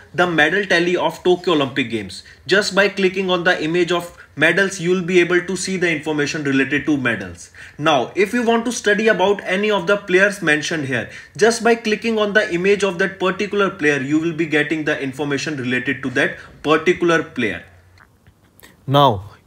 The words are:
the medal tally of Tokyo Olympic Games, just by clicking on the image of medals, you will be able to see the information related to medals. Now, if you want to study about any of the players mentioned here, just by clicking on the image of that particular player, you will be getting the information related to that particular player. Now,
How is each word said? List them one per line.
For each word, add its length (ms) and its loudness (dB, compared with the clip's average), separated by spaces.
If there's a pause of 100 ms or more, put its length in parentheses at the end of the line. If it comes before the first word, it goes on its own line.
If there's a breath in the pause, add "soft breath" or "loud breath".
(140 loud breath)
the 120 2
medal 380 2
tally 320 2
of 280 -4
Tokyo 300 2
Olympic 360 -2
Games, 320 -8 (240 soft breath)
just 280 2
by 140 4
clicking 420 0
on 140 0
the 180 2
image 300 0
of 240 -4 (200 loud breath)
medals, 440 2
you 100 -2
will 120 0
be 180 0
able 240 2
to 120 -6
see 200 -6
the 140 0
information 540 -4
related 420 0
to 100 2
medals. 540 -6 (280 loud breath)
Now, 360 0
if 180 0
you 100 0
want 240 2
to 60 -2
study 360 0
about 360 2
any 260 0
of 160 -2
the 100 2
players 440 2
mentioned 460 -2
here, 240 -4 (260 loud breath)
just 280 2
by 100 4
clicking 440 -2
on 140 0
the 220 2
image 280 2
of 160 -2
that 200 -2
particular 520 0
player, 300 0
you 200 0
will 140 -2
be 120 -2
getting 380 -2
the 160 -2
information 560 -4
related 460 -4
to 80 -4
that 280 -2 (240 loud breath)
particular 600 2
player. 420 -4 (1200 soft breath)
Now, 380 4 (220 loud breath)